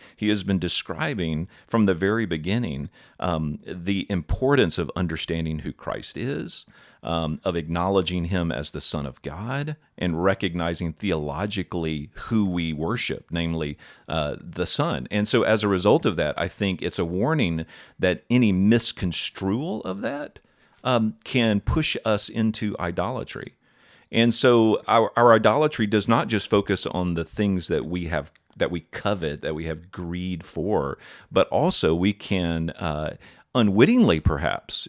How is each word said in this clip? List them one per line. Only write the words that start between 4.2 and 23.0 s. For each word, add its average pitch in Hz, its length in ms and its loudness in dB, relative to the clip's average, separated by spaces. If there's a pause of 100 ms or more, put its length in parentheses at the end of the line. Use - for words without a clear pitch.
of 82 160 -4
understanding 80 640 -2
who 78 120 -8
Christ - 440 -8
is, 139 500 -6 (360)
um, 82 400 -2
of 87 140 -2
acknowledging 87 720 0
him 87 260 0
as 69 180 -6
the 80 120 -8
Son 71 240 -4
of 65 160 -14
God, 127 540 -8 (220)
and 85 240 -2
recognizing 87 680 0
theologically 80 1200 -4
who 107 320 0
we 85 260 -2
worship, 82 580 -4
namely, 82 460 -4 (320)
uh, 76 320 -4
the 87 260 -6
Son. 143 440 -2
And 104 160 0
so 117 160 4
as 107 220 2
a 104 40 2
result 101 380 4
of 90 100 0
that, 76 220 0
I 85 100 0
think 95 320 -2
it's - 180 -4
a 92 60 2
warning 92 600 0 (340)
that 90 320 0
any 120 220 6
misconstrual 104 1300 0
of 95 180 -8
that, 143 360 -8 (460)
um, 117 400 2
can 113 360 2
push - 440 0
us 107 240 0
into 110 500 -2
idolatry. 90 760 -6 (580)